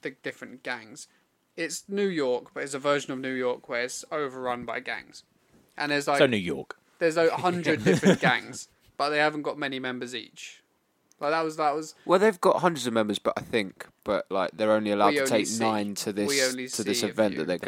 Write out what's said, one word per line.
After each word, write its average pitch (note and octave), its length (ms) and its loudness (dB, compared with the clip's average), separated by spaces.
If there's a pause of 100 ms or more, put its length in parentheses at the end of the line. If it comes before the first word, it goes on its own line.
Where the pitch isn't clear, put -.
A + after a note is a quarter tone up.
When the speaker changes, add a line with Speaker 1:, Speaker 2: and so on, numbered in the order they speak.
Speaker 1:
the D3 80 -8 (120)
different B2 400 -12
gangs. A#2 460 -12 (480)
It's - 320 -6
New G3+ 200 0
York, C#3 460 0
but C#3 80 -6
it's C#3 120 -8
a C#3 40 -4
version C#3+ 340 0
of B2+ 80 -6
New C3 140 -6
York B2 340 -4
where A#2+ 140 -2
it's - 280 -8
overrun B2+ 540 -4
by A#2+ 160 -8
gangs. A2+ 420 -12 (540)
And D3 160 -2
there's, C#3+ 160 0
like, C#3+ 100 4
Speaker 2:
So C#3+ 80 8
New A#2+ 120 4
York. - 380 -6 (220)
Speaker 1:
there's E3 200 2
a E3 180 6
hundred D#3+ 480 0
Speaker 2:
<laughs> - 0 -
Speaker 1:
different F#3 360 6
gangs, A#2 480 -2 (280)
but C#3+ 140 0
they D3+ 80 0
haven't D3+ 240 2
got C#3+ 160 -6
many C#3 200 -4
members B2+ 360 -8
each. - 480 -14 (580)
Like, C#3+ 100 -2
that D#3+ 120 2
was, D#3 140 -4
that D3+ 180 2
was D#3 200 -8 (100)
Speaker 3:
Well, F3 140 6
they've G#3 220 4
got F#3+ 200 6
hundreds D#3 280 2
of A#2 40 -2
members, G#2+ 280 2
but - 160 0
I - 40 -6
think, - 460 -4 (160)
but, G2+ 280 -2
like, F#2 240 0
they're G#2+ 180 2
only G#2+ 180 2
allowed G2+ 200 4
Speaker 1:
We - 60 2
Speaker 3:
to C#3+ 60 0
Speaker 1:
only C3+ 80 0
Speaker 3:
take G#2+ 160 2
Speaker 1:
see, A2+ 180 -4
Speaker 3:
nine G#2 300 0
to - 160 -6
Speaker 1:
we - 20 -4 (140)
Speaker 3:
this, C3+ 240 2
Speaker 1:
only B2+ 180 -8
Speaker 3:
to A2+ 160 -4
this G2+ 160 0
Speaker 1:
see A2 60 0
a G2 40 -2
Speaker 3:
event G#2+ 240 2
Speaker 1:
few. B1+ 40 -6
Speaker 3:
that D#2 80 -2
they're F2 220 -2